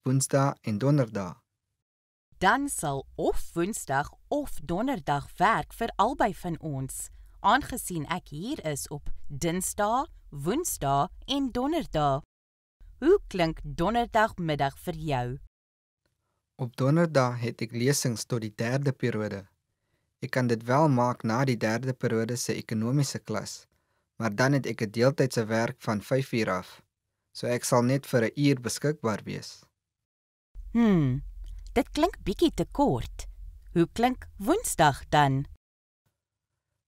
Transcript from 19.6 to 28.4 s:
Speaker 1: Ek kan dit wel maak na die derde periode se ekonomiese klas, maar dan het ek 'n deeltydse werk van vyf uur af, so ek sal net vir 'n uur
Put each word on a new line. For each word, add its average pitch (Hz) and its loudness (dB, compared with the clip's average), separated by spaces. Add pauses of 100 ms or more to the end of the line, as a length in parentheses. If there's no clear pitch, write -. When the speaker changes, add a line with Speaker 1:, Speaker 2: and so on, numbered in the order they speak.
Speaker 1:
Ek 127 -8
kan 127 2
dit 117 0
wel 139 4
maak 123 2
na 117 2
die 131 2
derde 117 -2
periode 117 -2
se - -4
ekonomiese 120 -2
klas, - -8 (500)
maar 110 -2
dan 127 4
het 139 0
ek - -4
'n 107 -2
deeltydse 123 2
werk 113 -2
van 107 -2
vyf 135 -2
uur 107 0
af, - -6 (500)
so - -10
ek 120 -2
sal 123 4
net 135 2
vir 120 2
'n 110 0
uur 143 4